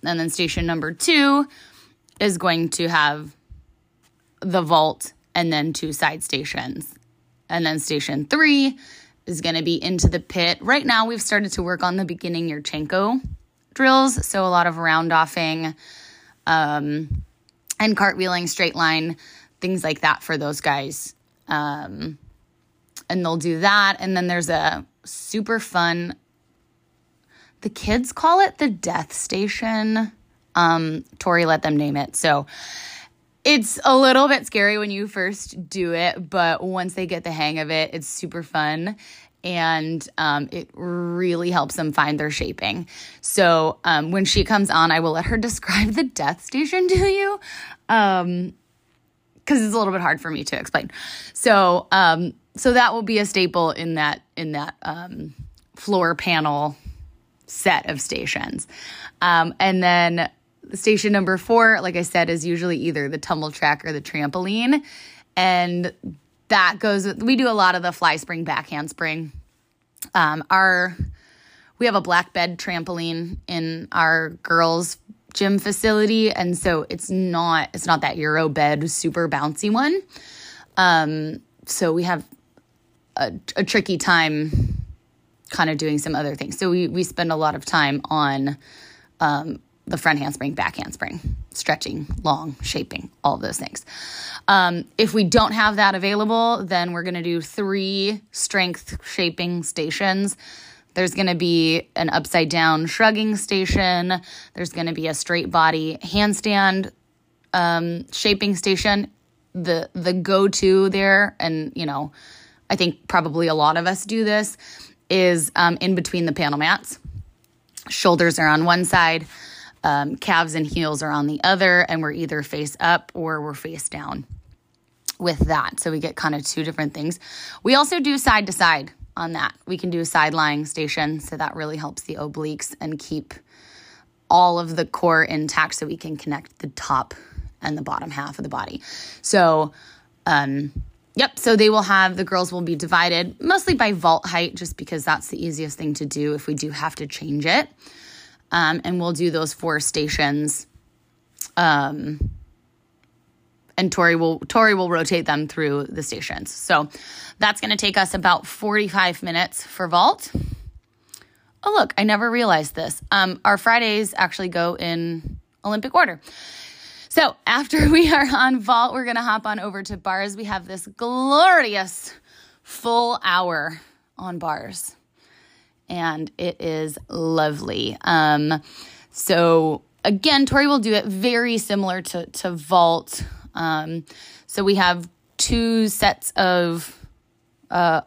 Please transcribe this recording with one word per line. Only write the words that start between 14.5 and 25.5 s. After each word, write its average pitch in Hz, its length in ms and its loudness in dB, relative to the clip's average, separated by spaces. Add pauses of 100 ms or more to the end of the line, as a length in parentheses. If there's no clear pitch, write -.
of 165 100 -4
round 165 360 2
offing, 160 640 0 (720)
um, 147 760 0 (560)
and 214 160 2
cartwheeling, 185 540 0
straight 170 260 -2
line, 160 420 0 (440)
things 185 220 -2
like 156 180 -2
that 156 220 2
for 160 140 -4
those 147 240 -6
guys. 143 520 -4 (340)
Um, 147 680 -6 (920)
and 180 160 -2
they'll 165 120 -2
do 165 240 -2
that. 196 380 4
And 185 160 -4
then 180 120 0
there's 175 220 -2
a 156 360 -2 (180)
super 220 560 -6